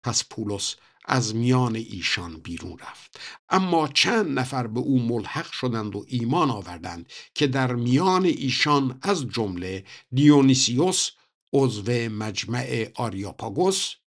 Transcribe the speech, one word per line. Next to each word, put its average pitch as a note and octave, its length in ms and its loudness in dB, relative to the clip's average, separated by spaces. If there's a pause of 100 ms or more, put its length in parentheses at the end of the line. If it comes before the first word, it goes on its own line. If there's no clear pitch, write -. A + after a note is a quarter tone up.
پس A2+ 280 -2
پولس G2+ 460 -6 (280)
از A2 300 0
میان A#2+ 420 2
ایشان F2+ 600 -6
بیرون - 420 -12
رفت، - 420 -20 (280)
اما F3 400 2
چند F3+ 500 0
نفر B2+ 280 -2
به A2+ 140 -4
او C3 220 2
ملحق A#2 500 -4
شدند A2 440 -4
و G#2 120 -8
ایمان B2+ 420 0
آوردند F2 640 -10 (220)
که D3+ 120 2
در B2+ 280 0
میان D#3+ 500 4
ایشان C#3 760 2
از F3+ 240 0
جمله F#2+ 580 -6 (280)
دیونیسیوس، C3+ 1000 6 (420)
عضو A#2 560 0
مجمع A2 840 -6
آریاپاگوس A2+ 1000 -2 (140)